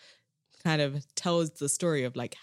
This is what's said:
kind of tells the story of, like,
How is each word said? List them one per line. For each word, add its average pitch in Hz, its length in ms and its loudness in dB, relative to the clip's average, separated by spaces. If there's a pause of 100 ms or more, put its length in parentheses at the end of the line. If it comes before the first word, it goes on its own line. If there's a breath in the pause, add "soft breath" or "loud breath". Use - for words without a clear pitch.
(640 loud breath)
kind 156 180 2
of 143 240 -2 (100)
tells 170 360 2
the 143 160 -4
story 151 380 0
of, 123 100 -6
like, 120 280 -8